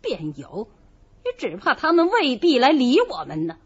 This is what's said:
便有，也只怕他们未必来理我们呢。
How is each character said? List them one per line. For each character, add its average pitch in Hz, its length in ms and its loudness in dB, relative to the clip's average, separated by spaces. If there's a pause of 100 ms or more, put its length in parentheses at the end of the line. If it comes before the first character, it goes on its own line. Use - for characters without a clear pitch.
便 160 380 -8
有， 180 300 -14 (560)
也 494 120 -4
只 - 200 -8
怕 294 180 0
他 - 160 -2
们 339 180 4
未 349 280 0
必 311 200 2
来 254 140 4
理 277 300 4
我 160 240 -6
们 156 220 -6
呢。 160 180 -10